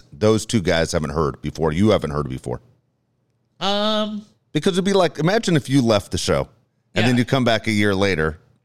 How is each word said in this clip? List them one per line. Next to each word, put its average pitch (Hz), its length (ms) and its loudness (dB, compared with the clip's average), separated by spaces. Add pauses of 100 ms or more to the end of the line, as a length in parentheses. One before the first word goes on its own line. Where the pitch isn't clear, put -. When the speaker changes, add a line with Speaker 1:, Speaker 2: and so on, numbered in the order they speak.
(140)
Speaker 1:
those 107 320 2
two 110 160 0
guys 82 320 0
haven't 78 160 -2
heard 71 320 -2
before, 78 320 -4
you 101 160 2
haven't 78 220 0
heard 71 180 -4
before? 62 320 -10 (960)
Speaker 2:
Um, 208 680 -4 (280)
Speaker 1:
Because 170 200 0
it'd 180 120 -2
be 196 80 0
like, 180 260 2
imagine 185 360 0
if 131 140 -2
you 135 120 4
left 110 300 2
the 85 60 -4
show, 69 300 0 (480)
and - 80 2
Speaker 2:
Yeah. 127 40 2
Speaker 1:
then 123 100 2
you 120 80 2
come 135 180 0
back 113 240 0
a 110 40 0
year 104 220 2
later, 85 460 0 (240)